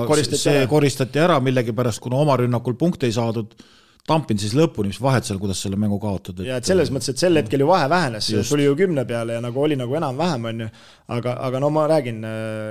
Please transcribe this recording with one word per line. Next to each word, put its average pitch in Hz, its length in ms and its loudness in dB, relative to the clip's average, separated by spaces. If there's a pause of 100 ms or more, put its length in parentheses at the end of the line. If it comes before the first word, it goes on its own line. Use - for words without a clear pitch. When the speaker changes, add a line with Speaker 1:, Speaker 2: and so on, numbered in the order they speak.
Speaker 1:
Koristati 143 320 2
Speaker 2:
see 147 220 2
Speaker 1:
ära. 131 100 2
Speaker 2:
koristati 143 540 2
ära 170 180 4
millegipärast, 123 640 0
kuna 127 160 0
oma 143 160 4
rünnakul 120 400 0
punkte 165 320 0
ei 104 80 0
saadud, 117 400 -4 (500)
tampin 147 320 0
siis 104 160 -4
lõpuni, 143 380 2
mis - 100 -12
vahet 135 240 2
seal, 101 80 -4
kuidas 95 240 -4
selle 98 160 -4
mängu 101 240 0
kaotad, 95 400 -6
et 92 80 -6
Speaker 1:
Ja 127 140 -4
et - 80 -6
selles 180 260 4
mõttes, 135 160 -4
et 123 80 -8
sel 175 160 4
hetkel 139 240 0
ju 139 80 2
vahe 165 240 4
vähenes, 135 400 0
Speaker 2:
Just. 104 220 0
Speaker 1:
tuli 147 100 4
ju 143 160 6
kümne 170 240 2
peale 117 320 -4
ja 117 80 -4
nagu 120 160 -4
oli 151 160 2
nagu 131 240 -2
enam-vähem, 143 480 -2
on 113 160 -6
ju. 110 40 -8 (440)
Aga, 120 220 -2 (100)
aga 131 160 -2
no 143 160 2
ma 156 160 2
räägin, 120 320 0
äh, 110 480 -6